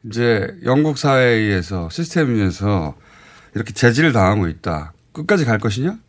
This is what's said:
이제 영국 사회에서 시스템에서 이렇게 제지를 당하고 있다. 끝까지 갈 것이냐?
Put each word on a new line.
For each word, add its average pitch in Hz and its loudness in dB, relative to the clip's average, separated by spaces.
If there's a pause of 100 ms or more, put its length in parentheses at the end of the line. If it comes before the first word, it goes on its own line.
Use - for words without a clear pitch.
이제 113 0 (180)
영국 143 2
사회에서 107 0
시스템에서 101 -2 (600)
이렇게 104 -6
제지를 127 2
당하고 101 2
있다. 80 -8 (200)
끝까지 165 0
갈 110 0
것이냐? 131 -2 (120)